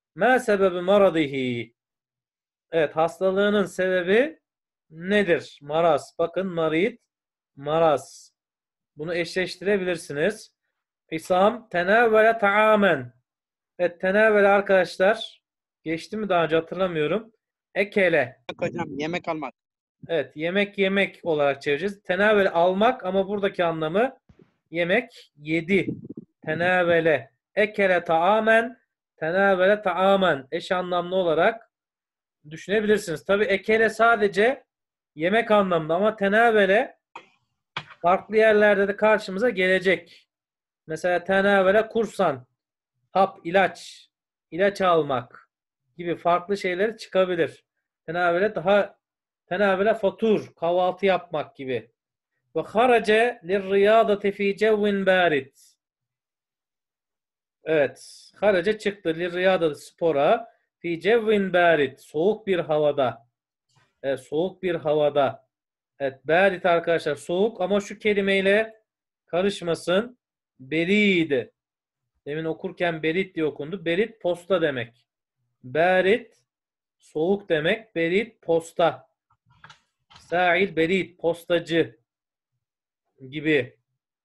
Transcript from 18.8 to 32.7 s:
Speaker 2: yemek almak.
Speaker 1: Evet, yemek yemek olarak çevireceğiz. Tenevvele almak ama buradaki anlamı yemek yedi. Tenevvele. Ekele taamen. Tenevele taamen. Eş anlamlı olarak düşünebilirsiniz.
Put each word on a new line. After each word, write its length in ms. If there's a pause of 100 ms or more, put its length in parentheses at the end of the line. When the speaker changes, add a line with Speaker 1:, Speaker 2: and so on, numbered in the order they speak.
Speaker 2:
yemek 280
almak. 260 (540)
Speaker 1:
Evet, 300
yemek 400
yemek 460
olarak 380
çevireceğiz. 420
Tenevvele 460
almak 560
ama 220
buradaki 380
anlamı 520 (540)
yemek 640
yedi. 500 (580)
Tenevvele. 840 (240)
Ekele 480
taamen. 760 (360)
Tenevele 640
taamen. 720
Eş 200
anlamlı 440
olarak 560 (800)
düşünebilirsiniz. 760